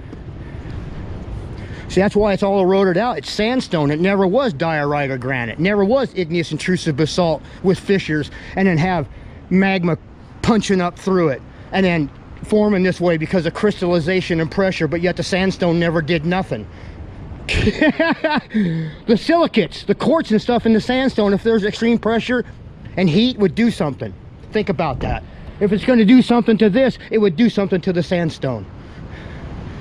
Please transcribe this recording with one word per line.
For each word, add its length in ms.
See, 140
that's 140
why 180
it's 100
all 180
eroded 360
out. 200
It's 140
sandstone. 580
It 100
never 280
was 260
diorite 560
or 80
granite. 420
Never 240
was 300
igneous 380
intrusive 440
basalt 460
with 160
fissures 500
and 120
then 100
have 300
magma 480
punching 400
up 160
through 320
it 120
and 140
then 240
forming 400
this 180
way 160
because 280
of 80
crystallization 840
and 120
pressure, 360
but 140
yet 140
the 80
sandstone 560
never 220
did 240
nothing. 420
<laughs> 80
The 100
silicates, 680
the 100
quartz 380
and 100
stuff 240
in 80
the 80
sandstone, 520
if 100
there's 200
extreme 360
pressure 440
and 120
heat, 280
would 160
do 160
something. 440
Think 180
about 320
that. 220
If 120
it's 140
gonna 200
do 160
something 360
to 120
this, 280
it 80
would 160
do 140
something 320
to 120
the 80
sandstone. 640